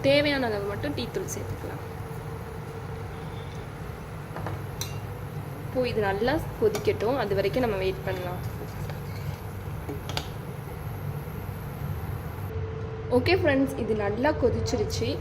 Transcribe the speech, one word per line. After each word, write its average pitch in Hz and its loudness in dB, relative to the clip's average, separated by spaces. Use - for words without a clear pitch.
தேவையான 277 6
அளவு 202 0
மட்டும் 294 -2
டீ 247 0
தூள் 381 -2
சேர்த்துக்கலாம். - -4
இப்போ 254 0
இது 226 4
நல்லா 202 4
கொதிக்கட்டும், 214 4
அது 202 2
வரைக்கும் 202 4
நம்ம 202 2
வெயிட் 190 0
பண்ணலாம். 180 -2
ஓகே 330 6
ஃப்ரெண்ட்ஸ், 269 4
இது 214 2
நல்லா 240 4
கொதிச்சிருச்சு. 226 2